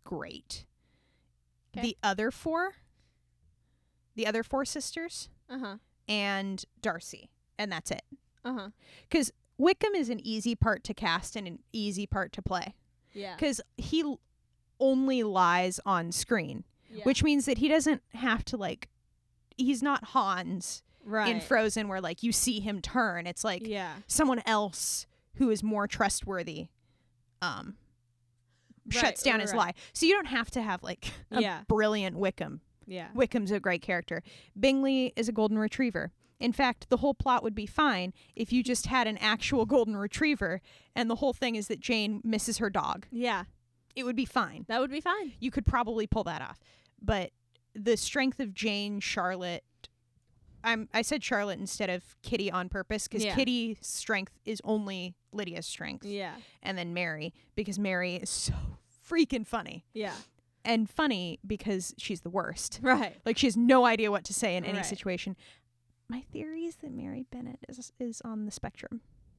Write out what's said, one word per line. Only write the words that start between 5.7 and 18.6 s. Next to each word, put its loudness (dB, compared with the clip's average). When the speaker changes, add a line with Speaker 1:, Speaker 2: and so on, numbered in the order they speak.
Speaker 1:
and -2
Darcy, -6
and -4
that's -6
it. -6
Speaker 2:
Uh-huh. -6
Speaker 1:
'Cause 2
Wickham 4
is 0
an -2
easy -2
part 2
to -6
cast -2
and -8
an -12
easy -4
part -2
to -12
play. -4
Speaker 2:
Yeah. -10
Speaker 1:
'Cause 0
he 0
l-, -2
only 4
lies 4
on 2
screen, -2
Speaker 2:
Yeah. -6
Speaker 1:
which 4
means 4
that 2
he 4
doesn't 4
have 0
to, -6
like, -6